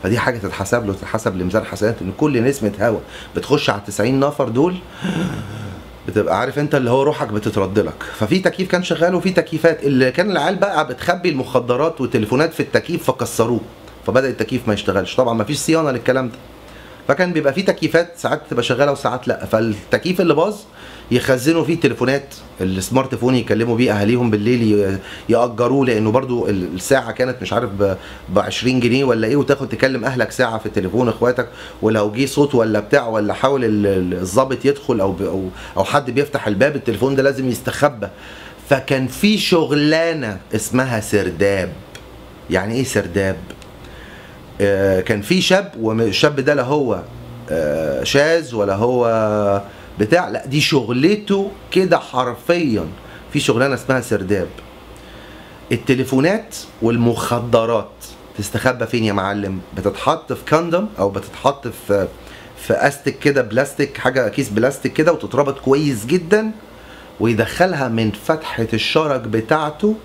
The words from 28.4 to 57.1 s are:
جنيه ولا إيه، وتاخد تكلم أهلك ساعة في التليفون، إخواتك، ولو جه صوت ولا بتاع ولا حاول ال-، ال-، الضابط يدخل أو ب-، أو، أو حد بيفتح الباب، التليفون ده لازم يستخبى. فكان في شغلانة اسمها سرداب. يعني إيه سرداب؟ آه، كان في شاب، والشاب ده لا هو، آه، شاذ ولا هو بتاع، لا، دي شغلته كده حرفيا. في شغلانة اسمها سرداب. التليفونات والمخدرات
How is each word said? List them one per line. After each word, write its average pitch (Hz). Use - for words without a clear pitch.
جنيه 123
ولا 113
إيه، 131
وتاخد 139
تكلم 131
أهلك 123
ساعة 117
في 110
التليفون، 104
إخواتك، 120
ولو 107
جه 127
صوت 143
ولا 110
بتاع 120
ولا 107
حاول 131
ال-، 104
ال-، 92
الضابط 123
يدخل 135
أو 95
ب-، 90
أو، 95
أو 95
حد 127
بيفتح 135
الباب، 117
التليفون 123
ده 135
لازم 131
يستخبى. 117
فكان 131
في 208
شغلانة 151
اسمها 123
سرداب. 95
يعني 95
إيه 131
سرداب؟ 95
آه، 98
كان 104
في 180
شاب، 190
والشاب 113
ده 143
لا 135
هو، 127
آه، 76
شاذ 147
ولا 101
هو 110
بتاع، 175
لا، 117
دي 139
شغلته 170
كده 185
حرفيا. 127
في 151
شغلانة 131
اسمها 127
سرداب. 95
التليفونات 131
والمخدرات 117